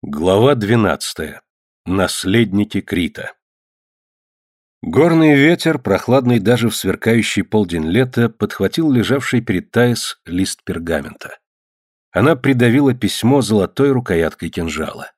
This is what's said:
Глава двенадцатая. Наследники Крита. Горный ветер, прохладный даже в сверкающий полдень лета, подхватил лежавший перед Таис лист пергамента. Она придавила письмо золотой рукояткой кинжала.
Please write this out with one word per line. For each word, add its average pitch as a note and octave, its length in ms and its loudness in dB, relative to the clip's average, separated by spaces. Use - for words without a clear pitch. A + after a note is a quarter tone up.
Глава F#2+ 480 2
двенадцатая. G2 840 -2
Наследники G2 960 0
Крита. E2+ 500 -6
Горный D#3+ 520 4
ветер, D#3 440 2
прохладный A#2+ 640 2
даже A#2 280 2
в G2+ 80 -4
сверкающий G#2 680 0
полдень F2 440 -2
лета, A#2+ 420 0
подхватил A2 640 -2
лежавший B2 480 0
перед A#2 300 -4
Таис A#2+ 560 -2
лист F2+ 360 -4
пергамента. E2 760 -8
Она C#3 240 2
придавила B2+ 560 2
письмо B2+ 480 0
золотой A2 520 0
рукояткой F2 580 -2
кинжала. D#2 680 -8